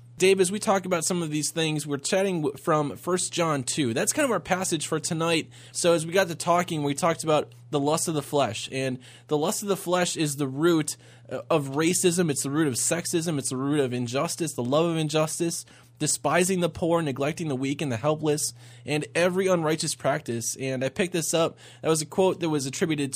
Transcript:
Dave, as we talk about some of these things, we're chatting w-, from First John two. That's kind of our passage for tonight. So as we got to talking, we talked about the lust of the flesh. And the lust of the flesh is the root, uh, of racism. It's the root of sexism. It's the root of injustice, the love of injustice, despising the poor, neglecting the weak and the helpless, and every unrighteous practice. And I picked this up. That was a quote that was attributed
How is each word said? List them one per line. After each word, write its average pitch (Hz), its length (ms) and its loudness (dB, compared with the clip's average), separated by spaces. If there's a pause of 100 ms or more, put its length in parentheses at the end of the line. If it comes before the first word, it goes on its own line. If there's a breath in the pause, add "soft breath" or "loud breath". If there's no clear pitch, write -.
(180 loud breath)
Dave, 190 240 4
as 180 100 0
we 208 80 -4
talk 196 260 0
about 175 200 -2
some 175 160 0
of 160 80 -4
these 151 220 -2
things, 156 340 -2
we're 143 120 -4
chatting 190 440 0
w-, 147 160 -2
from 151 400 0
First 180 340 -2
John 156 320 0
two. 123 300 0
That's - 180 0
kind 302 140 2
of 247 60 2
our 190 80 0
passage 180 480 -2
for 156 120 -2
tonight. 165 500 -2 (220 loud breath)
So 170 220 4
as 160 120 2
we 165 80 -8
got 190 160 4
to 165 60 -6
talking, 175 480 0
we 143 100 0
talked 165 300 0
about 151 280 2 (180)
the 143 120 0
lust 156 260 0
of 170 60 0
the 147 80 -2
flesh. 131 500 0
And 131 280 -4 (280 loud breath)
the 151 100 0
lust 165 240 0
of 208 60 -8
the 185 100 0
flesh 175 380 0
is 151 200 -2
the 143 120 -2
root, 151 480 2 (340 loud breath)
uh, 127 200 -8
of 143 220 2
racism. 170 580 2
It's 135 140 -2
the 139 60 -4
root 151 180 2
of 123 80 0
sexism. 170 600 -2
It's 127 120 -4
the 131 80 -4
root 143 240 2
of 123 120 0
injustice, 135 600 -2
the 123 100 -4
love 147 220 2
of 170 100 0
injustice, 156 680 -2 (320 loud breath)
despising 175 640 0
the 175 80 2
poor, 170 340 0
neglecting 151 460 -2
the 135 80 -2
weak 135 260 -2
and 147 80 -2
the 117 60 -2
helpless, 151 580 0 (320 loud breath)
and 147 200 -2 (100)
every 185 320 2
unrighteous 160 480 0
practice. 127 640 -2
And 131 240 -2
I 135 60 0
picked 180 240 -2
this 165 200 -2
up. 165 240 2 (240 loud breath)
That - 60 -2
was 160 140 2
a 151 40 -4
quote 185 360 2
that 170 80 0
was 147 160 0
attributed 143 500 -2